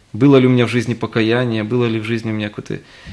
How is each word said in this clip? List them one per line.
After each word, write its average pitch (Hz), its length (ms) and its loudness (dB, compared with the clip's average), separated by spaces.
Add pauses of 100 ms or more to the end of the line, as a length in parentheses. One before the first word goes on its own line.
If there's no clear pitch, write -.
(140)
Было 135 240 6
ли 127 100 6
у - 20 4
меня 123 160 4
в 101 40 -4
жизни 117 240 -2
покаяние, 113 680 -2
было 120 240 -2
ли 113 120 -2
в 107 40 -8
жизни 113 280 -4
у - 40 -4
меня 104 140 -6
какие-то, - 340 -12 (300)